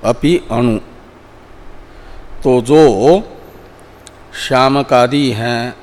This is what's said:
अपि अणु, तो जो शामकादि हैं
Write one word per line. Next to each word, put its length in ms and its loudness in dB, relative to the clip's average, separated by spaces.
अपि 380 0
अणु, 260 0
तो 180 2
जो 640 4
शामकादि 840 2
हैं 520 -6